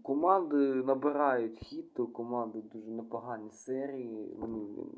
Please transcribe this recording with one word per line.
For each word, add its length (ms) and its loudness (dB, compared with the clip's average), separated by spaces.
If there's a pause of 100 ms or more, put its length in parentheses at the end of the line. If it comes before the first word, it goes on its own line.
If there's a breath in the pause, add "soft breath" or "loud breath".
команди 680 4
набирають 880 2
хід, 340 -10
то 140 0
команди 540 -4
дуже 300 -12
непогані 600 -6
серії. 840 -4
Вони, 480 -6 (140)